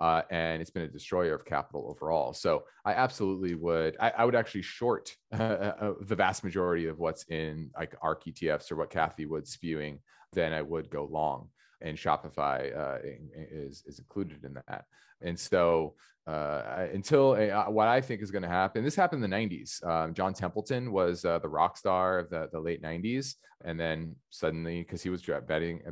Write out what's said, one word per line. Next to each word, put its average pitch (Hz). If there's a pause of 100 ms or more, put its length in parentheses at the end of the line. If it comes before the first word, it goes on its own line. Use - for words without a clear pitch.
uh, 82
and 82
it's 82
been 87
a 78
destroyer 80
of 71
capital 71
overall. 76
So 80 (200)
I 104
absolutely 95
would, 82
I, 117
I 113
would 123
actually 110
short, -
<laughs> -
uh, 110
uh, 104
the 98
vast 92
majority 87
of 78
what's 82
in, 78
like, 80
ark 78
E 80
T 80
Fs 73
or 80
what 78
Cathie 80
Wood's 78
spewing 76 (340)
than 82
I 78
would 76
go 73
long. 73 (320)
And 78
Shopify, 71
uh, 69
i-, 64 (160)
i-, 78
is, 71
is 71
included 76
in 69 (140)
that. - (380)
And 87
so, 85 (320)
uh, 73
I, 71 (120)
until, 135
uh, 104
what 107
I 131
think 123
is 98
gonna 95
happen, 95
this 147
happened 175
in 101
the 95
nineties. 92
Um, 82
John 95
Templeton 120
was, 87
uh, 85
the 80
rock 78
star 92
of 85
the, 80
the 82
late 82
nineties. 110 (280)
And 82
then 82 (140)
suddenly, 82
'cause -
he 92
was 90
dra-, 71
betting, 80